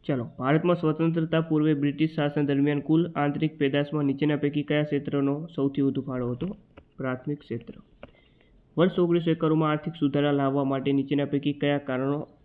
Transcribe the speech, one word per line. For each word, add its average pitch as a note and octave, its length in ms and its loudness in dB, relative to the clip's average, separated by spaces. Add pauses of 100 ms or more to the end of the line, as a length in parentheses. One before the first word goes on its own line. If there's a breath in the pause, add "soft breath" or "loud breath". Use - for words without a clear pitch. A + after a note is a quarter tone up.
ચાલો, B2 320 -2
ભારતમાં D#3+ 380 2
સ્વતંત્રતા E3 640 0
પૂર્વે D#3 340 2
બ્રિટિશ C#3+ 400 0
શાસન D3 320 0
દરમિયાન C#3+ 340 2
કુલ E3 360 2
આંતરિક D3 420 0
પેદાશમાં C#3+ 460 0
નીચેના C#3+ 320 2
પૈકી D3 260 -2
કયા D3+ 200 0
ક્ષેત્રનો C#3+ 720 -2
સૌથી C#3 280 0
વધુ C3+ 200 0
ફાળો B2+ 280 -6
હતો? E3 260 -6 (400)
પ્રાથમિક C3+ 420 -6
ક્ષેત્ર. - 360 -10 (1040 loud breath)
વર્ષ F3+ 200 4
ઓગણીસો E3+ 320 2
એકાણુંમાં D#3 400 2
આર્થિક D3+ 240 -4
સુધારા C#3+ 380 2
લાવવા C#3 320 0
માટે C3+ 280 0
નીચેના C#3 320 0
પૈકી C#3+ 280 -2
કયા C#3+ 260 0
કારણો C#3 500 -4 (160)